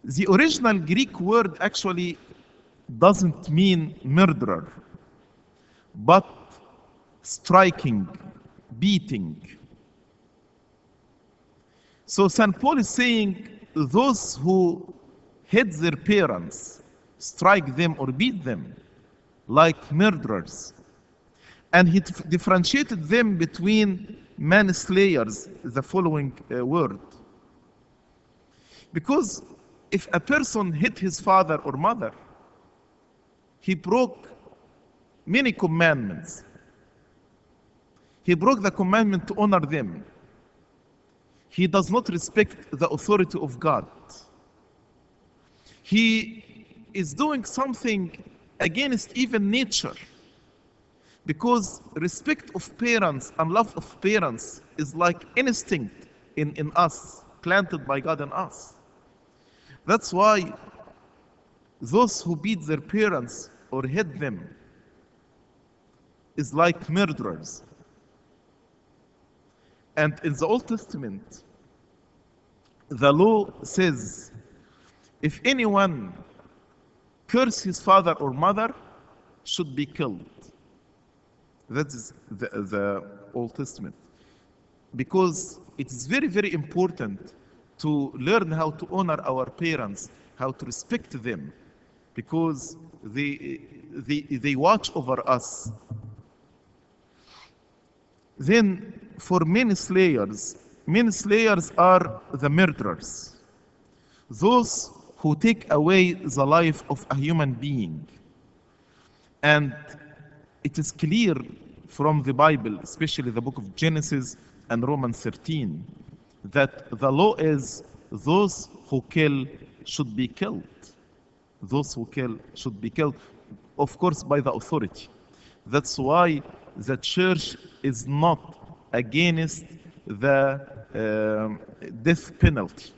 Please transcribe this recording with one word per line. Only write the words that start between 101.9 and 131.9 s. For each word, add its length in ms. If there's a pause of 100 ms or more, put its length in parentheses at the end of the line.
the 160
murderers, 880 (920)
those 600 (260)
who 180
take 360
away 420
the 320
life 440
of 220
a 40
human 380
being. 520 (1400)
And 320 (920)
it 120
is 140
clear 440 (520)
from 360
the 100
Bible, 500
especially 480
the 100
book 160
of 200
Genesis 580 (340)
and 160
Romans 360
thirteen, 640 (600)
that 440 (100)
the 120
law 240
is 480 (280)
those 580 (180)
who 220
kill 360 (380)
should 320
be 100
killed. 380 (1000)
Those 320
who 120
kill 340 (140)
should 260
be 100
killed, 260 (600)
of 220
course, 240
by 160
the 140
authority. 560 (560)
That's 340
why 420 (360)
the 180
church 600 (260)
is 240
not 480 (380)
against 720 (420)
the, 580 (300)
um, 640 (440)